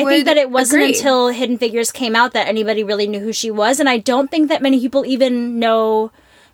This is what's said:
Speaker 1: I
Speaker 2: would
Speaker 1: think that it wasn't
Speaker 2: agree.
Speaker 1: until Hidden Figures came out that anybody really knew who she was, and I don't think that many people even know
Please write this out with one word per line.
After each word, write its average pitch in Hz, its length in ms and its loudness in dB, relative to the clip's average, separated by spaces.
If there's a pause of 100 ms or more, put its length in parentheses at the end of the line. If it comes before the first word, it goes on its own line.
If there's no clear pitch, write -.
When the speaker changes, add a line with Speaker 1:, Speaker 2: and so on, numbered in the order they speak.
Speaker 1:
I 285 40 2
Speaker 2:
would 277 60 0
Speaker 1:
think 311 160 4
that 311 100 2
it 262 140 0
wasn't 262 340 2
Speaker 2:
agree. 269 120 0
Speaker 1:
until 254 320 2
Hidden 247 300 -2
Figures 233 320 -2
came 233 240 -4
out 240 200 2
that 208 120 0
anybody 214 380 -2
really 208 240 -2
knew 208 120 -6
who 220 120 -6
she 226 180 -6
was, 220 300 0
and 285 80 2
I 247 100 0
don't 262 320 0
think 311 180 0
that 311 140 0
many 269 160 2
people 262 260 -2
even 240 540 -2
know 220 540 0 (420)